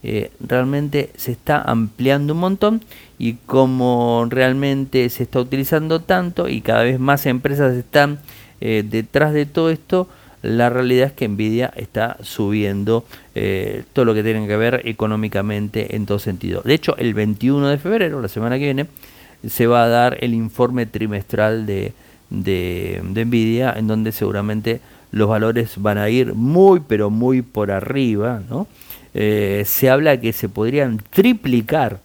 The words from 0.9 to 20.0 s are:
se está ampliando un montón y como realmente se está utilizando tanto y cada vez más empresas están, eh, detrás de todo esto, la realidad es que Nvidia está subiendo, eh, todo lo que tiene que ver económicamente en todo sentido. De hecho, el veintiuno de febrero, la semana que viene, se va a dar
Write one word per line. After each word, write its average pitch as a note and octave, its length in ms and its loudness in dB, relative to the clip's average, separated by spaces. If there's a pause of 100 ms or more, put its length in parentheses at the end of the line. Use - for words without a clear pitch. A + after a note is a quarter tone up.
se - 160 -6
está D3 280 -2
ampliando B2+ 720 0
un E3 80 -2
montón G3+ 420 0 (360)
y A#2 160 -4 (100)
como B2 840 2
realmente C3 800 0
se - 140 -6
está C3 140 -2
utilizando D3+ 640 0
tanto F3 480 -2
y B2 140 -4
cada A2+ 220 4
vez B2+ 140 2
más C#3 280 2
empresas C3 480 2
están, C#3+ 460 2 (420)
eh, A2 260 0
detrás C#3 460 0
de D3 100 2
todo D#3+ 240 0
esto, F3+ 400 -2 (340)
la A#2 280 2
realidad B2+ 380 2
es C#3+ 40 -8
que - 140 -4
Nvidia A2 500 -2
está A2 460 -6
subiendo, G#2 800 -2 (300)
eh, G2 480 -4 (100)
todo C3 120 2
lo A2+ 100 4
que G#2+ 80 0
tiene A2 240 -2
que G#2 100 -2
ver A#2+ 280 0
económicamente G#2+ 1120 -4
en G#2 100 -4
todo G2+ 140 -2
sentido. F#2 420 -6
De C3 120 2
hecho, D#3+ 240 -2
el A2+ 160 -2
veintiuno A#2+ 540 0
de C#3+ 100 2
febrero, D#3+ 440 -2
la G2+ 60 -4
semana A#2 280 -4
que C#3+ 80 -2
viene, C#3+ 220 -2 (640)
se - 180 0
va A#2+ 180 6
a A#2 40 4
dar A#2+ 320 4